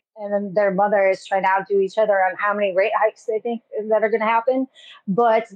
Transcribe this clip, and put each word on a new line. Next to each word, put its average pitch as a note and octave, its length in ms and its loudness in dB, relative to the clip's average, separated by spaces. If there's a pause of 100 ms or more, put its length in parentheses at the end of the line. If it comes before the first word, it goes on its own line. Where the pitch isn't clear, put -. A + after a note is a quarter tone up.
(160)
and G#3 180 -8
then G3+ 220 -4
their G3+ 180 2
mother G3 340 2
is F#3+ 160 0
trying F#3+ 200 -2
to F#3+ 60 0
outdo G3 300 0
each F#3+ 200 -2
other G#3 140 2 (100)
on F#3 160 0
how G3+ 140 0
many G3+ 220 -2
rate G3 240 2
hikes G#3+ 260 0
they G#3+ 140 -2
think A#3 220 -6 (280)
that G#3+ 120 2
are A3 80 0
gonna A3 160 0
happen. A#3 400 0 (420)
But, A3+ 380 2 (100)